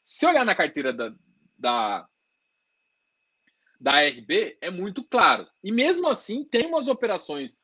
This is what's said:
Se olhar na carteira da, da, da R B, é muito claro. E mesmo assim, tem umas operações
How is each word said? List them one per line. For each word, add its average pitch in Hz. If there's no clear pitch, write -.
Se -
olhar 311
na 202
carteira 143
da, 117
da, 113
da 139
R 131
B, 180
é 160
muito 190
claro. 147
E 190
mesmo 320
assim, 262
tem 240
umas 320
operações 175